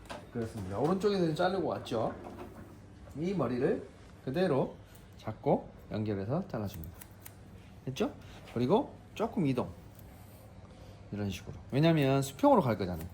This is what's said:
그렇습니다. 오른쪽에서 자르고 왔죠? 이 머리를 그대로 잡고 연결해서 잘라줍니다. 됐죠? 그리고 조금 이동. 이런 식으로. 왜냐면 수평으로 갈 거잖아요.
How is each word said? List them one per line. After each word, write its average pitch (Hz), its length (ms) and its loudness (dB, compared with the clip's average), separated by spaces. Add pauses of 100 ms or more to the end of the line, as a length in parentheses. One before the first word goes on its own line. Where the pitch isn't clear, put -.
(340)
그렇습니다. 104 460 -4
오른쪽에서 180 560 4
자르고 180 320 2
왔죠? 113 480 -2 (1000)
이 175 180 0
머리를 139 540 2 (380)
그대로 156 500 2 (420)
잡고 - 520 0 (220)
연결해서 107 560 -2
잘라줍니다. 92 440 -6 (960)
됐죠? 202 260 0 (420)
그리고 170 380 4 (220)
조금 220 320 0
이동. 120 240 2 (1400)
이런 202 180 -2
식으로. - 260 -8 (160)
왜냐면 139 500 6
수평으로 254 400 6
갈 120 160 4
거잖아요. 90 360 -2